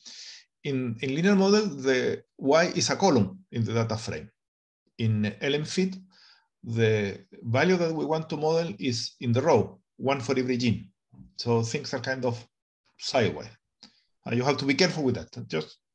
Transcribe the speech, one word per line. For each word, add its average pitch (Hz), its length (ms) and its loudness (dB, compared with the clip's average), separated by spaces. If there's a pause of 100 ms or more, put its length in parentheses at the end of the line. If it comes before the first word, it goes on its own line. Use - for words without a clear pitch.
(640)
In, 127 380 -4
in 135 140 -4
linear 185 200 4
model, 202 300 4
the 131 560 0 (160)
Y 156 280 4 (100)
is - 160 0
a 135 40 0
column 131 440 2 (120)
in 120 120 -2
the 107 100 -2
data 113 240 0
frame. - 320 -10 (680)
In 107 420 0
L 143 140 0
M 151 100 -2
fit, 185 300 -2 (680)
the 110 640 0 (160)
value 147 360 2
that 170 140 0
we 151 140 -4
want 156 240 -2
to 160 80 -4
model 160 400 0
is - 440 -6
in 127 100 0
the 120 100 2
row, 131 380 2 (180)
one 139 220 -2
for 127 180 -2
every 127 200 0
gene. 120 300 0 (500)
So 117 260 0
things 131 300 -6
are 135 60 -4
kind 131 240 -4
of 117 240 -4 (520)
sideways. 87 500 -2 (760)
And 117 120 -2
you 123 60 0
have 139 140 2
to 139 80 -6
be 139 100 2
careful 156 280 2
with 123 120 0
that. 117 320 -12
Just, - 320 -8 (160)